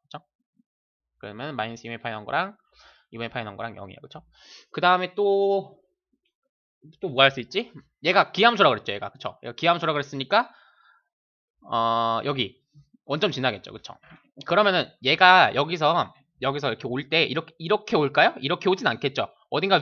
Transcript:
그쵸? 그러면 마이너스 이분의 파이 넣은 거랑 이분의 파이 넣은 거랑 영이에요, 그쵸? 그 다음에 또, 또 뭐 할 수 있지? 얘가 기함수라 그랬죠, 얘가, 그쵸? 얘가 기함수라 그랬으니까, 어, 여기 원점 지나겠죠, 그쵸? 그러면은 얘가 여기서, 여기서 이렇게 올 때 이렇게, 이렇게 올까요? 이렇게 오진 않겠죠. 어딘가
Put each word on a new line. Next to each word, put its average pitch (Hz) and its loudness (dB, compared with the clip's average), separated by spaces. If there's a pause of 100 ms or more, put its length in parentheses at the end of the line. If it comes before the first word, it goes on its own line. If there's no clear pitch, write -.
그쵸? - -18 (920)
그러면 120 -14
마이너스 113 -8
이분의 117 -10
파이 120 -8
넣은 107 -10
거랑 170 -4 (560)
이분의 117 -10
파이 120 -8
넣은 101 -10
거랑 113 -8
영이에요, 95 -16
그쵸? - -20 (480)
그 - -6
다음에 180 2
또, 196 0 (1200)
또 185 -4
뭐 131 0
할 135 8
수 135 -4
있지? 190 -6 (320)
얘가 175 2
기함수라 202 4
그랬죠, 107 -2
얘가, 101 -8
그쵸? - -14
얘가 117 -12
기함수라 165 0
그랬으니까, 143 -2 (1200)
어, 113 0
여기 135 -4 (460)
원점 156 -2
지나겠죠, 127 -6
그쵸? - -18 (520)
그러면은 180 2 (120)
얘가 160 6
여기서, 156 0 (300)
여기서 139 -2
이렇게 - -6
올 127 -6
때 160 2
이렇게, 135 -4
이렇게 208 -2
올까요? 151 4
이렇게 170 -2
오진 185 0
않겠죠. 123 -4 (200)
어딘가 180 2